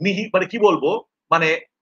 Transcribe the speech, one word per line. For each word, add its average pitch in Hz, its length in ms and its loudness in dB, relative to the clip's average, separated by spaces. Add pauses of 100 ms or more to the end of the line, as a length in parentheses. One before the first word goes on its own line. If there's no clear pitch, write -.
নিহি-, 196 320 -2
মানে 185 120 0
কি 226 140 -8
বলবো, 185 440 2 (280)
মানে 165 280 0 (220)